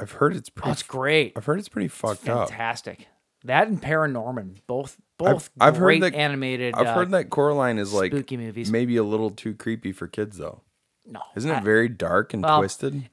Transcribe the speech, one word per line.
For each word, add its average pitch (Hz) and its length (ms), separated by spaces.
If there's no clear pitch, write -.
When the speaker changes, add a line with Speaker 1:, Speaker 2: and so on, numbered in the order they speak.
Speaker 1:
I've 104 120
heard 147 220
it's - 160
pretty - 180
Speaker 2:
Oh, 143 40
it's 147 100
great. 135 540
Speaker 1:
I've 120 100
heard 160 140
it's 208 80
pretty 202 180
Speaker 2:
It's - 80
Speaker 1:
fucked - 340
up. 117 200
Speaker 2:
fantastic. 113 580
That 143 240
and 208 120
Paranorman, 123 760
both, 135 320
Speaker 1:
I've, 185 140
Speaker 2:
both 170 260
Speaker 1:
I've 147 180
heard 165 60
Speaker 2:
great 185 200
Speaker 1:
that 180 120
Speaker 2:
animated, 131 600
Speaker 1:
I've 117 140
Speaker 2:
uh, 113 60
Speaker 1:
heard 180 180
that 180 180
Coraline 139 480
is, 101 160
like, 95 180
Speaker 2:
spooky 135 240
movies. 113 340
Speaker 1:
maybe 120 280
a 110 60
little 107 260
too 104 240
creepy 113 380
for - 140
kids, 98 300
though. 78 240
Speaker 2:
No, - 140
Speaker 1:
Isn't 120 160
it 160 40
Speaker 2:
I 131 60
Speaker 1:
very 110 280
dark 95 460
and 101 80
Speaker 2:
well, 151 160
Speaker 1:
twisted? 135 540